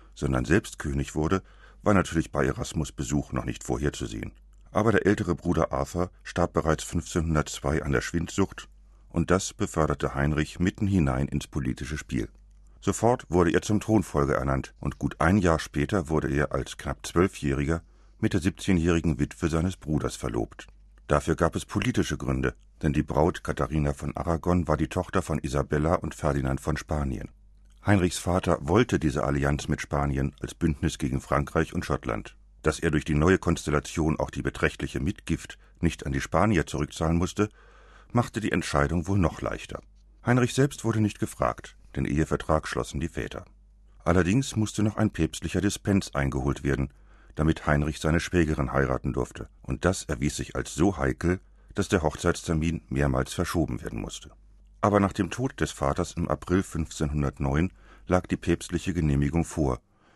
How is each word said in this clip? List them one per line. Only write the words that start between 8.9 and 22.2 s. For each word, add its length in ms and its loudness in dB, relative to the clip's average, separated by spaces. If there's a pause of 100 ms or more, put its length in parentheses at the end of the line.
und 220 0
das 220 2
beförderte 600 -2
Heinrich 440 0
mitten 280 0
hinein 420 2
ins 180 -4
politische 520 -4
Spiel. 300 -4 (520)
Sofort 500 0
wurde 220 6
er 100 2
zum 180 0
Thronfolger 560 2
ernannt 440 -2
und 180 -4
gut 220 -4
ein 180 6
Jahr 200 4
später 500 -2
wurde 200 0
er 240 0
als 260 -4
knapp 280 -8
zwölfjähriger 760 0 (360)
mit 140 0
der 80 0
siebzehnjährigen 760 2
Witwe 320 -2
seines 260 0
Bruders 400 -4
verlobt. 500 -6 (420)
Dafür 280 2
gab 200 2
es 100 -6
politische 500 0
Gründe, 380 -2 (260)